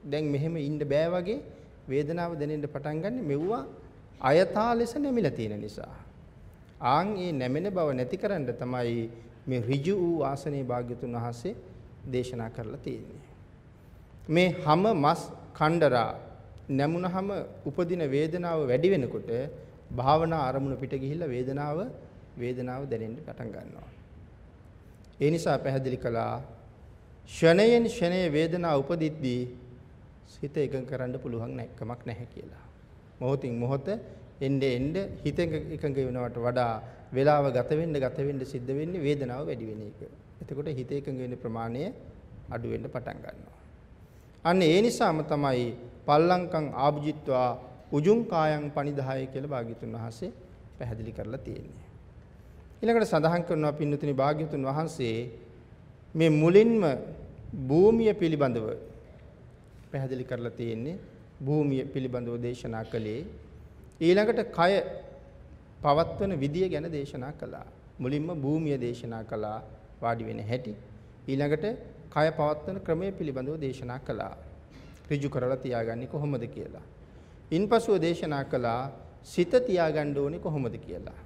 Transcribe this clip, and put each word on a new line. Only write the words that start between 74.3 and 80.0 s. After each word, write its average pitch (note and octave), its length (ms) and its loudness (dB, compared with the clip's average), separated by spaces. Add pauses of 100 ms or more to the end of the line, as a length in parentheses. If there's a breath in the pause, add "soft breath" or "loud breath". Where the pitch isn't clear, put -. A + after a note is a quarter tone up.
ඍජු C#3+ 260 -2
කරලා C3 260 0
තියාගන්නේ A#2 500 -4
කොහොමද C#3+ 400 -2
කියලා. - 400 -12 (600 loud breath)
ඉන්පසුව G#3+ 500 4
දේශනා D#3+ 460 0
කළා A#2+ 380 0 (380)
සිත - 320 0 (100)
තියාගන්න D#3 540 2